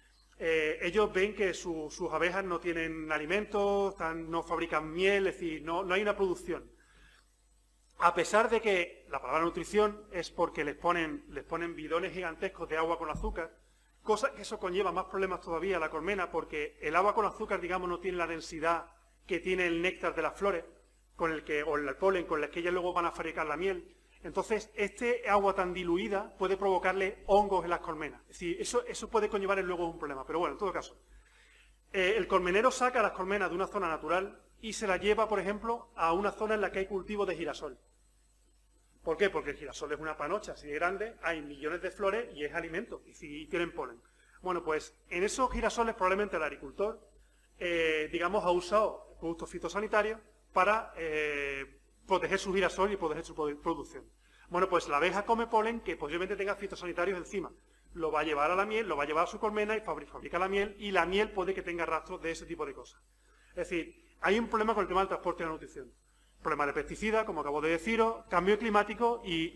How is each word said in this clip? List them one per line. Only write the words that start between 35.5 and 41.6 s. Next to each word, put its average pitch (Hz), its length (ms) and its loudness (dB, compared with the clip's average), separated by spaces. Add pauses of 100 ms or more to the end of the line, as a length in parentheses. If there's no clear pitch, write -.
a 165 180 4
una 196 180 2
zona 214 240 0
en 214 60 0
la 185 100 0
que 196 80 -2
hay 190 80 -2
cultivo 202 380 -2
de 180 100 -2
girasol. 147 420 -8 (1300)
¿Por 160 140 -2
qué? 196 120 4
Porque 143 200 -4
el 135 80 -8
girasol 143 340 -8
es 143 80 -6
una 156 160 -6
panocha 175 380 -4
así 143 140 -16
de 147 80 -6
grande, 190 460 -2
hay 165 200 -2
millones 147 400 -6